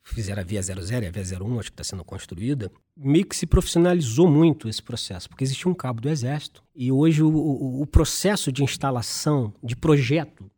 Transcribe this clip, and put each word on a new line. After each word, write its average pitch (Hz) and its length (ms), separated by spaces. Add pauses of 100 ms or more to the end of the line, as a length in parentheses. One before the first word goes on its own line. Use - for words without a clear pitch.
Fizeram 101 400
a - 20
via 98 160
zero 95 220
zero 110 240
e - 20
a - 20
via 95 140
zero 92 220
um, 120 120
acho - 120
que - 80
tá - 40
sendo 92 220
construída. 101 680 (240)
Meio 147 300
que - 100
se - 120
profissionalizou 170 840
muito 151 380
esse - 140
processo, - 480
porque - 120
existia 135 280
um 175 40
cabo 123 280
do 143 80
Exército, 147 520 (140)
e 131 160
hoje 151 300
o, 156 80
o, 143 500
o 151 60
processo 175 680
de 135 100
instalação, 131 1000
de 120 120
projeto 143 680 (140)